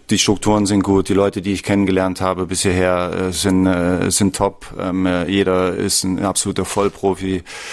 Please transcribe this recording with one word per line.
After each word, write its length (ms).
die 100
Strukturen 460
sind 180
gut, 280
die 40
Leute, 280
die 100
ich 100
kennengelernt 600
habe 240
bisher, 680
äh, 180
sind, 360
äh, 440
sind 260
top. 440
Ähm, 240
äh, 240
jeder 460
ist 280
ein 220
absoluter 400
Vollprofi. 760